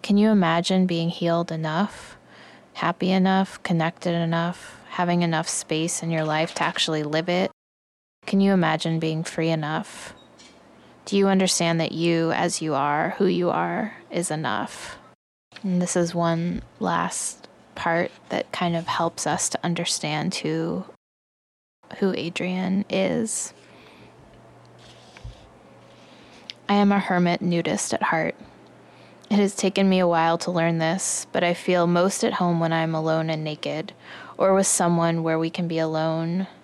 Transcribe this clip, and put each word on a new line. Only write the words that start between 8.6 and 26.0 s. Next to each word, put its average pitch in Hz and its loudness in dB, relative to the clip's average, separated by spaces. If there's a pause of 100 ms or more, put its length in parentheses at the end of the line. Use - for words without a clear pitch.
being 160 -2
free 165 -2
enough? 156 -4 (920)
Do - -2
you 196 4
understand 185 2
that 160 -2
you, 165 2
as 170 -2
you 156 -2
are, 147 0
who 196 2
you 175 2
are, 175 -2 (140)
is 170 -4
enough?" 139 -6 (680)
And 180 0
this 175 -2
is 175 0
one 170 -2 (160)
last 175 -4 (260)
part 170 -2 (180)
that - -6
kind 170 -2
of 165 -4
helps - -4
us - -2
to - -6
understand 165 -4
who, 165 -4 (1120)
who 190 0
Adrienne 185 -4
is. 208 -2 (3250)